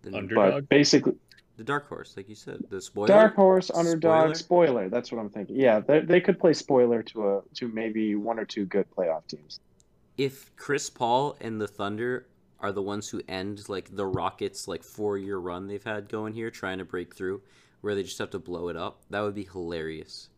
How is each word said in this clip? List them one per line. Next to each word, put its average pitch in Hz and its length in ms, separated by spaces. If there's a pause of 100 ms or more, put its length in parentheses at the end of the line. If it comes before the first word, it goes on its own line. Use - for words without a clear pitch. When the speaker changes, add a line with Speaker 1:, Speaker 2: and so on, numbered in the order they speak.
Speaker 1:
The 98 140
Speaker 2:
Underdog? 101 360
Speaker 3:
but 139 160
basically 139 460 (420)
Speaker 1:
The 113 80
dark 143 240
horse, - 280
like 98 120
you 107 60
said. - 260 (100)
The 95 100
spoiler? 104 280
Speaker 3:
Dark 214 260
horse, 190 360
underdog, 160 640
Speaker 1:
Spoiler? - 0
Speaker 3:
spoiler. 147 540
That's 120 240
what 117 80
I'm 104 100
thinking. 101 260
Yeah, 117 240
they, 147 200
they 175 200
could 175 180
play 165 140
spoiler 120 520
to 107 320
a, 95 60 (140)
to 123 120
maybe 110 460
one 110 240
or 104 60
two 101 220
good 95 200 (100)
playoff 80 300
teams. 76 340 (560)
Speaker 1:
If 135 400
Chris - 340
Paul 127 500
and 110 200
the 104 80
Thunder 110 580 (340)
are 101 120
the 98 100
ones 101 260
who - 200
end, 101 420
like, 98 240
the 101 100
Rockets', 92 640
like, 85 140
four-year 101 560
run 90 280
they've 101 160
had 104 280
going 107 240
here, 113 160
trying 95 280
to 92 60
break 90 300
through, 95 260 (400)
where 104 140
they 98 80
just - 160
have 104 120
to 98 80
blow 87 300
it 82 80
up, 95 320
that 101 120
would 104 140
be 101 100
hilarious. 82 920